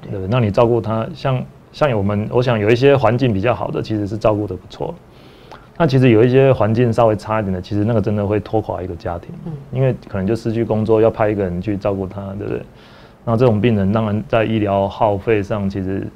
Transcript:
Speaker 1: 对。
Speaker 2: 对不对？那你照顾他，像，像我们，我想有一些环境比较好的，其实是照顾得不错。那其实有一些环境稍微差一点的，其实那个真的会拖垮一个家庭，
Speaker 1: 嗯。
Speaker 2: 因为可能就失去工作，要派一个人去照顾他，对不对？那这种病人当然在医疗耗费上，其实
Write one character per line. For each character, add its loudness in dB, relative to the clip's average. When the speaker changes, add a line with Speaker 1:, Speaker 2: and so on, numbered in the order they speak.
Speaker 1:
对。 -16
Speaker 2:
对 -8
不 -6
对？ -6
那 2
你 2
照 4
顾 2
他， -4
像， -4
像 -2
我 -2
们， -2
我 2
想 0
有 0
一 6
些 6
环 2
境 2
比 0
较 0
好 -6
的， -4
其 -6
实 -4
是 -8
照 2
顾 -2
得 -6
不 -12
错。 -10
那 2
其 2
实 6
有 6
一 6
些 6
环 2
境 2
稍 4
微 2
差 -4
一 -4
点 -4
的， -6
其 -8
实 0
那 0
个 2
真 -2
的 -2
会 0
拖 -2
垮 -6
一 -8
个 -10
家 -8
庭， -14
Speaker 1:
嗯。 -10
Speaker 2:
因 -4
为 0
可 -8
能 -2
就 0
失 -4
去 -2
工 0
作， 4
要 6
派 0
一 -2
个 -2
人 -4
去 -4
照 -2
顾 -4
他， -12
对 -10
不 -6
对？ -6
那 2
这 4
种 4
病 4
人 0
当 0
然 -2
在 2
医 0
疗 2
耗 0
费 0
上， -4
其 -4
实 -4